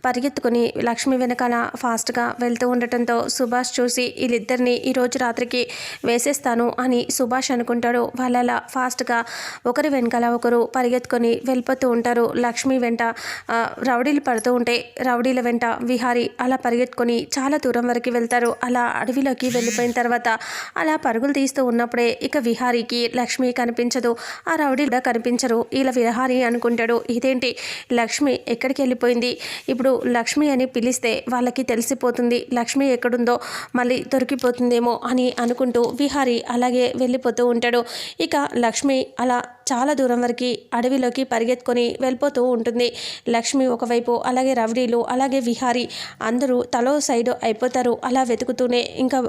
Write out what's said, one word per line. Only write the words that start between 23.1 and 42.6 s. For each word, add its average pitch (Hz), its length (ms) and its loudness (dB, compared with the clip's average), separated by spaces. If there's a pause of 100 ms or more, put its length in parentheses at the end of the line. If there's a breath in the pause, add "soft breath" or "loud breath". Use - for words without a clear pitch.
లక్ష్మి 247 360 0
కనిపించదు, 240 640 0 (340 loud breath)
ఆ 330 60 2
రౌడీ 285 300 2
కూడా 254 140 0
కనిపించరు. 233 760 0
ఇలా 262 180 2
విహారీ 247 500 2
అనుకుంటాడు, 233 680 2
"ఇదేంటి 247 460 0 (380 loud breath)
లక్ష్మి 240 540 2
ఎక్కడికి 262 340 -2
వెళ్ళిపోయింది? 247 580 0 (300 loud breath)
ఇప్పుడు 254 380 2
లక్ష్మి 247 420 2
అని 262 160 2
పిలిస్తే 240 640 0
వాళ్ళకి 247 340 -2
తెలిసిపోతుంది, 240 880 0
లక్ష్మి 247 400 2
ఎక్కడుందో 240 460 2 (360 loud breath)
మళ్ళీ 247 280 0 (100)
దొరికిపోతుందేమో" 247 880 0
అని 247 360 2
అనుకుంటూ 240 420 2
విహారీ 262 680 0
అలాగే 247 460 2
వెళ్ళిపోతూ 247 520 2
ఉంటాడు. 240 380 2 (340 loud breath)
ఇక 320 360 0
లక్ష్మి 262 520 2 (120)
అలా 247 240 0 (300)
చాలా 269 200 2
దూరం 247 280 2
వరకు 240 340 0 (180)
అడవిలోకి 254 500 0
పరిగెత్తుకొని 240 800 0
వెళ్ళిపోతూ 269 420 0
ఉంటుంది. 240 500 2 (360 loud breath)